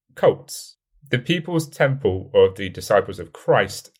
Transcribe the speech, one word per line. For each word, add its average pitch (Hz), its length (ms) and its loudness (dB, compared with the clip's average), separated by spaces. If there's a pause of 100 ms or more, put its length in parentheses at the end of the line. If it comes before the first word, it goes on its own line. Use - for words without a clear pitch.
(140)
Cults. - 600 -2 (340)
The 123 80 0
People's 165 500 -4
Temple 123 640 -2
of 95 220 6
the 98 140 -8
Disciples 92 500 -2
of 82 140 -14
Christ - 680 -2